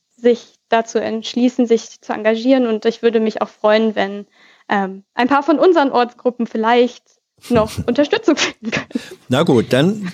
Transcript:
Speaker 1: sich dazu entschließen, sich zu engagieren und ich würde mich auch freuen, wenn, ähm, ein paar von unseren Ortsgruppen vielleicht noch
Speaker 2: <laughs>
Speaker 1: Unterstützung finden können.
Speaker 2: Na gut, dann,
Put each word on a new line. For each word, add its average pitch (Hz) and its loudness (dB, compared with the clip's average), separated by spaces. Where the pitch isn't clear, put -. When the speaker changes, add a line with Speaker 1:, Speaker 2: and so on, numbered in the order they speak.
Speaker 1:
sich 233 -2
dazu 226 -2
entschließen, 233 -2
sich - -2
zu - -10
engagieren 226 0
und 220 -4
ich 226 -2
würde 226 2
mich 220 -2
auch 208 -4
freuen, 220 0
wenn, 202 -6
ähm, 196 -2
ein 247 0
paar 285 0
von 294 2
unseren 311 4
Ortsgruppen 240 -2
vielleicht 240 0
noch 220 2
Speaker 2:
<laughs> - -6
Speaker 1:
Unterstützung 294 0
finden - -6
können. - -4
Speaker 2:
Na 135 0
gut, 127 2
dann, 185 0